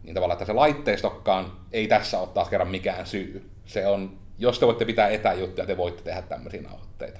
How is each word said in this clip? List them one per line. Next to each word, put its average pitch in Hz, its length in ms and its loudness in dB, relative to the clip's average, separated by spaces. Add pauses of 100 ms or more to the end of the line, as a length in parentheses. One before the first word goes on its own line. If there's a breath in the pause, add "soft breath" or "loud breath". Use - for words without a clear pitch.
Niin 85 120 -10
tavallaan, 90 200 2
että 92 100 -6
se 104 80 -2
laitteistokaan 104 960 2 (200)
ei 110 160 -2
tässä 107 320 2
ole 92 80 -2
taas 87 220 0
kerran 90 200 2
mikään 92 360 -4
syy. - 440 -8 (160)
Se 98 220 -2
on, 98 300 0 (200)
jos 120 220 2
te 135 60 8
voitte 113 200 6
pitää 110 220 4
etäjuttuja, 95 600 0
te 92 100 -2
voitte 87 260 -2
tehdä 82 180 -6
tämmöisiä 67 400 -10
nauhoitteita. - 580 -14